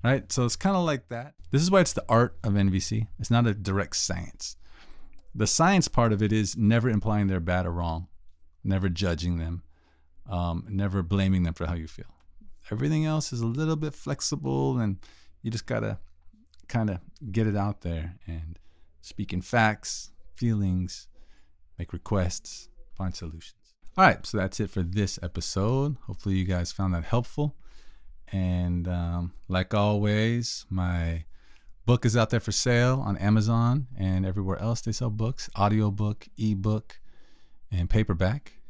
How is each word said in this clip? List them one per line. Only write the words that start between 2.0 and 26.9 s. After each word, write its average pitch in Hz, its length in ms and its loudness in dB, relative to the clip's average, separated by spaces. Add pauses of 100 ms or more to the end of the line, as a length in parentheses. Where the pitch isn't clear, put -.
art 117 360 6
of 101 120 2
N 98 140 6
V 95 100 2
C. 110 280 -2 (120)
It's - 120 -2
not 117 160 6
a 107 60 2
direct 98 440 -2
science. - 580 -6 (800)
The 104 120 2
science 180 400 6
part 117 260 4
of 101 80 2
it 104 100 4
is 107 240 2
never 117 340 4
implying 107 380 2
they're 92 140 0
bad 90 240 0
or 90 60 -2
wrong, 82 360 -2 (560)
never 95 260 2
judging 85 480 0
them, 82 260 -6 (640)
um, 87 420 -2
never 98 340 0
blaming 95 400 2
them 82 100 0
for - 120 -6
how 85 80 -2
you 80 140 -6
feel. - 260 -14 (560)
Everything 151 360 0
else 156 260 -2
is 123 80 -4
a 113 80 0
little 156 300 0
bit 151 160 -4
flexible, 135 840 -2
and 104 220 0 (420)
you 120 80 -4
just 110 160 -6
gotta 107 340 -4 (680)
kinda 104 340 -2 (300)
get 107 160 2
it 104 80 0
out 101 260 -2
there 85 460 -6
and 82 320 -10 (420)
speak - 300 -8
in 92 100 -2
facts, - 680 0 (220)
feelings, 95 760 0 (680)
make - 160 -8
requests, - 760 -2 (240)
find 92 220 -4
solutions. - 600 -14 (220)
All 190 60 8
right, 131 220 6
so 104 120 -4
that's 98 220 -2
it 104 100 -2
for 95 140 -2
this 95 400 0
episode. 120 800 0
Hopefully 98 320 -2
you 95 100 2
guys 90 260 -2
found 92 220 0